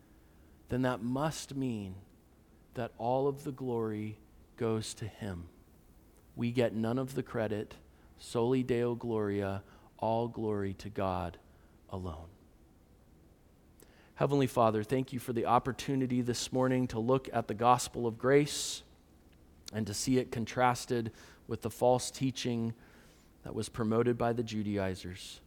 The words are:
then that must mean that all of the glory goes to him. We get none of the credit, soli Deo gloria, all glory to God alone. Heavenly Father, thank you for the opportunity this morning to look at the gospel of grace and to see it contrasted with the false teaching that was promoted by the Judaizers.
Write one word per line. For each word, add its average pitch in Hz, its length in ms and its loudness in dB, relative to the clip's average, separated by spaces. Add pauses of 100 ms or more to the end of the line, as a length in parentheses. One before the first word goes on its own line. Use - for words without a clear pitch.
(720)
then 127 120 0
that 127 200 0
must 139 520 -4
mean 110 400 -4 (800)
that 117 240 -4
all 131 320 2
of 139 160 -4
the 151 80 -6
glory 110 680 -4 (380)
goes 110 380 0
to 110 120 -8
him. 92 380 -8 (880)
We 120 180 -2
get 117 220 2
none 113 240 0
of 135 160 -4
the 139 80 -2
credit, 107 520 -4 (440)
soli 127 440 0
Deo 120 320 0
gloria, 101 680 -2 (360)
all 113 280 0
glory 107 480 -2
to - 140 -12
God 92 480 -2 (540)
alone. 87 380 -8 (1900)
Heavenly 139 320 2
Father, 110 360 4
thank 131 300 -2
you 127 60 -6
for 123 160 -6
the 113 120 0
opportunity 127 760 2
this 120 280 -2
morning 127 380 2
to 117 100 -4
look 127 340 2
at 117 140 0
the 113 80 -4
gospel 120 520 4
of 113 100 -2
grace 143 680 2 (880)
and 107 140 -2
to 104 60 -6
see 127 260 2
it 123 140 0
contrasted 123 800 0 (340)
with 113 140 -4
the 110 100 -2
false 123 400 4
teaching 117 640 -2 (720)
that - 100 -12
was 107 140 -4
promoted 117 480 2
by 120 160 2
the 120 100 0
Judaizers. 101 1040 -4